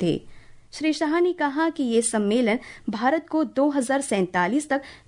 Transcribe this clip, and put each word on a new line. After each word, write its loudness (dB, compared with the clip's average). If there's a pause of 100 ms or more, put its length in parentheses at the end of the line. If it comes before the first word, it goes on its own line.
थे। 0 (500)
श्री -2
शाह 0
ने 2
कहा 0
कि -4
ये 2
सम्मेलन 2 (320)
भारत 0
को 0
दो 0
हज़ार 0
सैंतालीस 0
तक 0 (240)